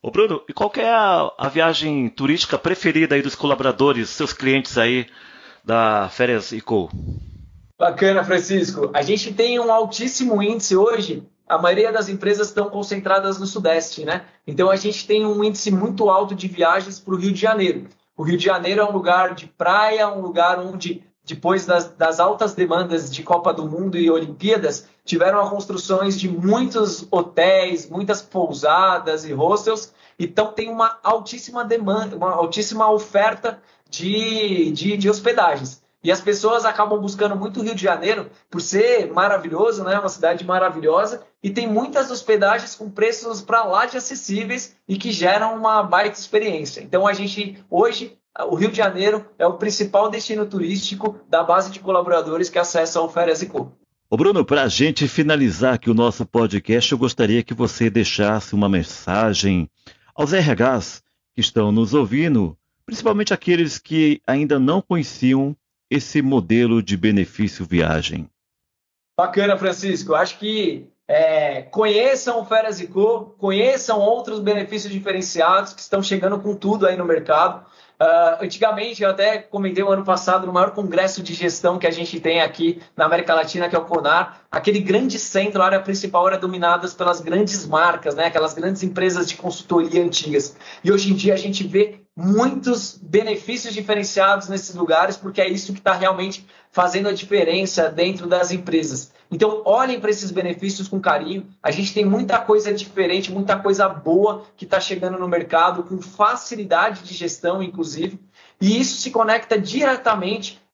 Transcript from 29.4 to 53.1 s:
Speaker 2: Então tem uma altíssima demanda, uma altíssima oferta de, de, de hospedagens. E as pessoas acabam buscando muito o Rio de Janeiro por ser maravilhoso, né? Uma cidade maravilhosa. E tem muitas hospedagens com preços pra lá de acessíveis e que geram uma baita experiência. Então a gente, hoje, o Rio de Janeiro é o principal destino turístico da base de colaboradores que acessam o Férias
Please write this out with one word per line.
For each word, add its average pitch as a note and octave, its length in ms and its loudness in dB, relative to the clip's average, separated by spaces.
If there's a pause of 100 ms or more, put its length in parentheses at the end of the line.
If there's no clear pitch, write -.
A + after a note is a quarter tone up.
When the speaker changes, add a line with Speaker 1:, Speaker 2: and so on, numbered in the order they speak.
Speaker 2:
Então G#3+ 340 -2
tem A3+ 180 -6
uma A3+ 320 0
altíssima A#3+ 600 -2
demanda, G#3+ 540 -2
uma F3+ 140 0
altíssima G#3 600 0
oferta G#3+ 680 0 (300)
de, G3+ 800 -2
de, F#3+ 240 -2
de G3 140 2
hospedagens. F3+ 720 0 (200)
E E3+ 100 2
as F#3+ 80 0
pessoas G#3+ 460 0
acabam G#3 340 0
buscando G3 340 -2
muito G3 260 -6
o - 20 -4
Rio A3 120 -4
de F3+ 80 -6
Janeiro F#3 480 -2 (200)
por E3+ 100 -6
ser G#3+ 500 2
maravilhoso, F#3+ 760 0
né? G3 140 0
Uma F#3+ 120 -4
cidade F3 340 -2
maravilhosa. F3+ 760 0 (200)
E G3 60 -4
tem A#3 180 -4
muitas B3+ 440 -2
hospedagens A3 640 0
com G#3+ 160 -12
preços A3+ 500 -2
pra A3+ 240 0
lá G3+ 220 2
de B3 100 -10
acessíveis A3 800 -6 (100)
e G3 120 -4
que A#3+ 120 -6
geram G#3 460 0
uma A3 260 2
baita G3 360 0
experiência. F#3+ 640 -4
Então F3+ 240 2
a G3 80 4
gente, G3 440 -8 (120)
hoje, A3+ 480 0 (300)
o F3 60 0
Rio F#3+ 160 2
de - 60 -8
Janeiro G#3 480 2 (140)
é E3+ 80 2
o F#3 80 2
principal G#3 560 0
destino A3 340 -4
turístico G3 840 -4
da E3 160 2
base F#3 280 2
de - 100 -16
colaboradores F3 680 0
que - 80 -2
acessam E3 480 0
o - 20 -8
Férias E3 320 0